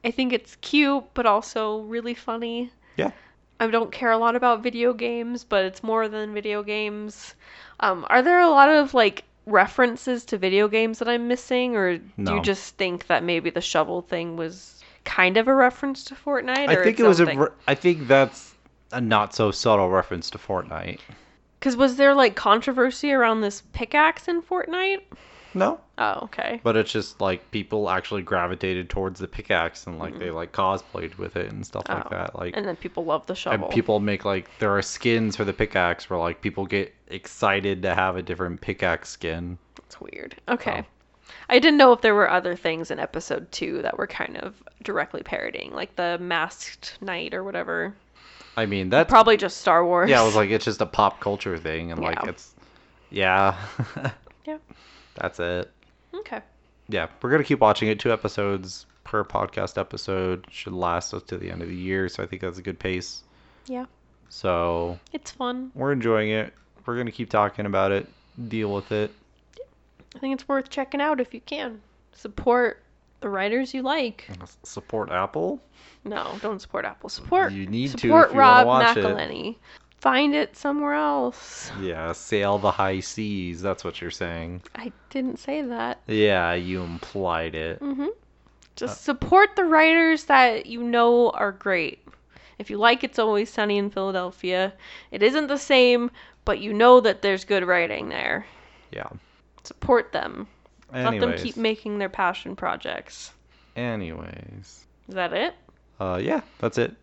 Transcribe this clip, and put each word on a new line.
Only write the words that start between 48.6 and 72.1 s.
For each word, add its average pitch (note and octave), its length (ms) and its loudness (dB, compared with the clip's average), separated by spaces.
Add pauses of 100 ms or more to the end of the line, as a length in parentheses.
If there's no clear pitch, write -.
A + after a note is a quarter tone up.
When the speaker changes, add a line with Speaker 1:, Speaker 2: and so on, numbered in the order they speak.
Speaker 2:
mean, G2 240 -4
that's D3+ 200 4
Speaker 1:
Probably A3+ 280 8
just G3 200 -4
Star E3+ 280 4
Wars. F3 240 2
Speaker 2:
Yeah, B2+ 120 8
I A2+ 40 8
was G#2+ 100 2
like, G#2 160 4
it's G#2+ 140 0
just G#2+ 160 -2
a G#2 40 2
pop - 340 2
culture G2+ 380 -4
thing, E2 340 -6
and, D#2+ 100 -8
like, E2 220 -4
Speaker 1:
Yeah. - 60 -6
Speaker 2:
it's, - 240 -16 (560)
yeah. F#2+ 460 2 (400)
<laughs> - 500 -12
Speaker 1:
Yeah. D#4 120 -10 (580)
Speaker 2:
That's - 240 -8
it. F2 320 -4 (420)
Speaker 1:
Okay. F4+ 280 -12 (480)
Speaker 2:
Yeah, F2 180 -4 (140)
we're A#2+ 100 -4
gonna D3+ 120 4
keep C#3+ 160 0
watching G#2+ 300 4
it. G#2+ 100 -2
Two A#2+ 140 0
episodes G2 720 -4 (180)
per G#2 200 -2
podcast G2 540 -4
episode F#2 760 -4
should - 220 -12
last F2 400 -2
us G2 100 -10
to F#2 140 -12
the F#2 140 -10
end F2 100 -10
of E2+ 80 -8
the F2+ 60 -10
year, F#2 320 -2
so G2 160 -8
I F2+ 40 -8
think F#2+ 140 -10
that's F2+ 180 -8
a - 20 -16
good F#2 180 -10
pace. F#2 440 -6 (420)
Speaker 1:
Yeah. B3+ 200 -8 (440)
Speaker 2:
So E2+ 720 -2 (140)
Speaker 1:
It's - 180 -12
fun. B3+ 440 -8
Speaker 2:
we're C3 160 -2
enjoying A2+ 380 0
it. A2 240 -4 (320)
We're A#2+ 120 -6
gonna A#2+ 140 -6
keep A2+ 180 -10
talking G#2 360 0
about G2 260 2
it. G2 160 -2 (400)
Deal G#2+ 260 -4
with G2 180 -6
it. G#2+ 200 -2 (1040)
Speaker 1:
I - 40 -20
think C4+ 200 -4
it's - 80 -18
worth C4+ 220 -2
checking C#4 320 -6
out D4 180 0
if A#3+ 140 -6
you A3+ 80 -16
can. B3+ 400 -12 (320)